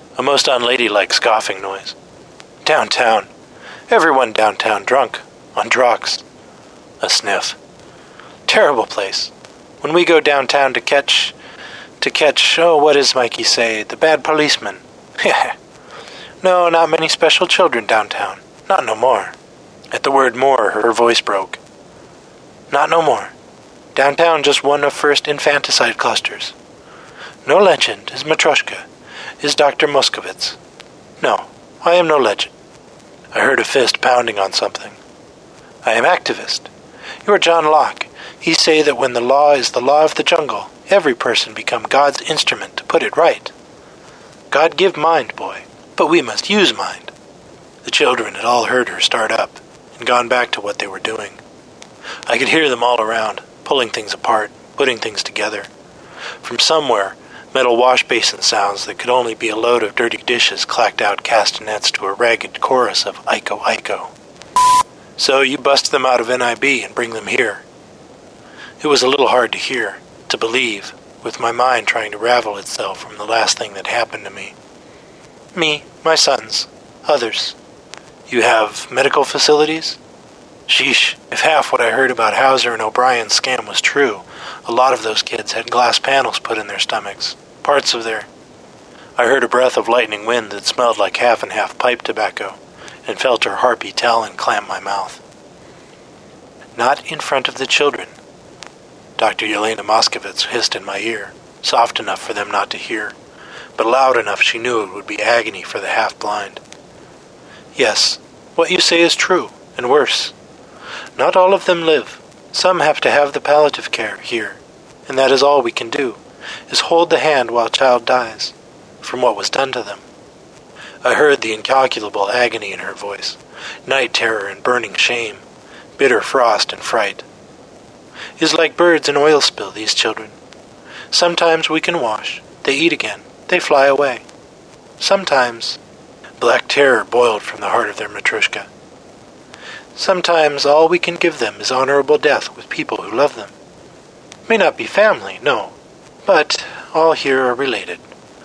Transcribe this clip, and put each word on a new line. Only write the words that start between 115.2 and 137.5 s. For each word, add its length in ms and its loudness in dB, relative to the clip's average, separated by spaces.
is 100 4
all 200 6
we 100 -2
can 160 -8
do, 280 -4
is 180 -2
hold 200 4
the 100 4
hand 320 2
while 200 2
child 340 2
dies, 480 -2
from 220 -8
what 140 2
was 120 -6
done 240 -4
to 100 -6
them." 180 -12
I 120 2
heard 260 4
the 140 -4
incalculable 760 0
agony 420 -2
in 80 -12
her 120 -10
voice, 440 -10
night 260 -2
terror 340 -2
and 160 -12
burning 320 -2
shame, 440 -4
bitter 240 4
frost 520 2
and 100 -12
fright. 400 -2
"Is 140 0
like 220 2
birds 320 4
in 80 2
oil 240 6
spill, 300 -2
these 240 -6
children. 360 -4
Sometimes 580 2
we 120 -2
can 200 -2
wash, 420 -4
they 80 0
eat 200 2
again, 280 -6
they 120 0
fly 260 4
away. 340 2
Sometimes," 800 -2
black 260 0
terror 380 2
boiled 380 2
from 180 -12